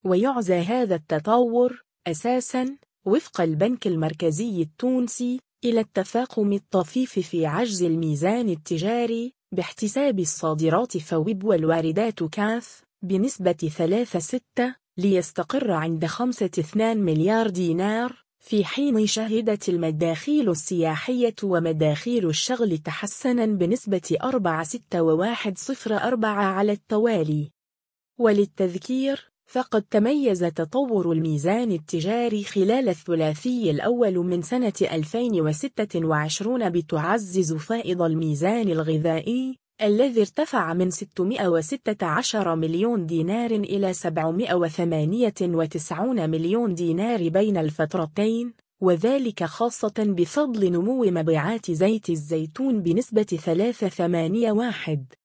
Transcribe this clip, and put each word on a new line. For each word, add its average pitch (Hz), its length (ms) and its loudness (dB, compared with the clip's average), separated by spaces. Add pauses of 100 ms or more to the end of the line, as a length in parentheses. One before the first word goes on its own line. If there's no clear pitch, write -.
ويعزى 190 540 2
هذا 202 360 0
التطور، 233 880 2 (220)
أساسًا، 254 680 -2 (300)
وفق 214 340 0
البنك 175 460 0
المركزي 165 760 -2
التونسي، 247 800 -2 (240)
إلى 226 160 2
التفاقم 214 720 -2
الطفيف 202 680 -2
في 165 280 -2
عجز 190 360 0
الميزان 165 680 0
التجاري، 226 840 -2 (220)
باحتساب 214 680 0
الصادرات 160 760 0
فويب 180 480 -2
والواردات 165 800 2
كاف، 214 580 -4 (200)
بنسبة 190 500 0
ثلاثة 170 680 0
ستة، 254 560 -2 (240)
ليستقر 190 720 0
عند 165 360 0
خمسة 233 520 -2
اثنان 220 440 0
مليار 196 480 2
دينار، 190 720 -2 (140)
في 202 260 0
حين 233 420 0
شهدت 220 640 0
المداخيل 170 840 0
السياحية 175 920 0
ومداخيل 170 840 2
الشغل 202 500 0
تحسنًا 220 680 -2
بنسبة 196 760 0
أربعة 180 420 0
ستة 175 380 -2
وواحد 185 560 0
صفر 233 380 -4
أربعة 208 480 0
على 196 280 2
التوالي. 196 800 0 (680)
وللتذكير، 214 1120 0 (220)
فقد 233 300 0
تميز 220 580 2
تطور 175 720 0
الميزان 165 600 0
التجاري 202 720 -2
خلال 214 440 2
الثلاثي 170 840 0
الأول 208 480 2
من 175 240 0
سنة 240 300 -2 (200)
ألفين 190 480 0
وستة 165 640 -2
وعشرون 175 640 0
بتعزز 175 840 -2
فائض 180 480 -4
الميزان 165 640 0
الغذائي، 165 880 0 (260)
الذي 226 380 4
ارتفع 202 540 0
من 180 160 2
ستمائة 196 580 -2
وستة 175 580 0
عشر 175 500 0
مليون 170 500 0
دينار 180 440 0
إلى 202 420 0
سبعمائة 170 600 -2
وثمانية 170 880 0
وتسعون 170 880 -2
مليون 180 440 0
دينار 175 540 0
بين 196 280 2
الفترتين، 175 960 -2 (300)
وذلك 202 640 2
خاصة 220 540 -2
بفضل 208 720 2
نمو 226 320 0
مبيعات 170 680 2
زيت 190 400 2
الزيتون 160 720 -2
بنسبة 208 400 2
ثلاثة 185 680 0
ثمانية 180 640 0
واحد. 180 540 -2 (180)